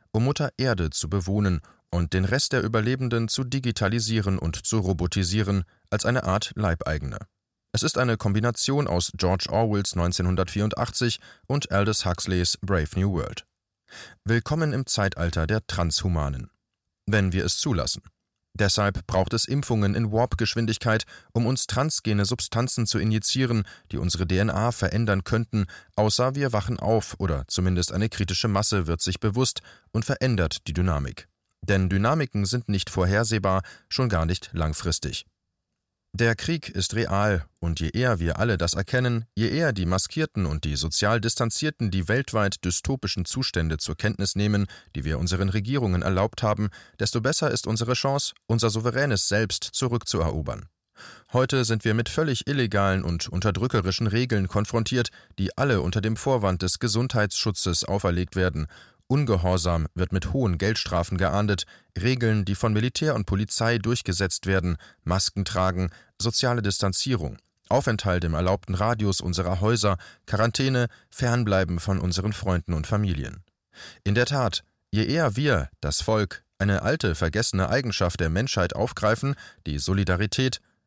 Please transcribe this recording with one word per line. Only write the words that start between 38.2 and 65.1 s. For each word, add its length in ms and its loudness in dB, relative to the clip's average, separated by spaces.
alle 180 2
das 160 0
erkennen, 520 0
je 140 2
eher 240 0
die 120 -2
Maskierten 600 -2
und 180 -2
die 140 -2
sozial 420 0
Distanzierten 720 -2
die 160 0
weltweit 560 0
dystopischen 600 -2
Zustände 540 -2
zur 180 -6
Kenntnis 400 -2
nehmen, 280 2
die 80 -6
wir 160 -2
unseren 300 0
Regierungen 540 0
erlaubt 380 0
haben, 280 0
desto 180 -2
besser 320 0
ist 160 -4
unsere 280 0
Chance, 380 -2
unser 220 2
souveränes 580 0
Selbst 460 0
zurückzuerobern. 960 -2
Heute 320 2
sind 180 0
wir 100 2
mit 140 0
völlig 400 -2
illegalen 560 2
und 240 -4
unterdrückerischen 800 0
Regeln 400 2
konfrontiert, 640 0
die 200 -2
alle 240 2
unter 180 0
dem 160 0
Vorwand 460 0
des 180 -2
Gesundheitsschutzes 1040 0
auferlegt 540 0
werden. 300 0
Ungehorsam 840 2
wird 200 -2
mit 200 0
hohen 240 2
Geldstrafen 600 0
geahndet, 460 2
Regeln, 420 2
die 120 -2
von 180 0
Militär 400 0
und 120 -2
Polizei 520 0
durchgesetzt 720 -2
werden, 300 2
Masken 420 0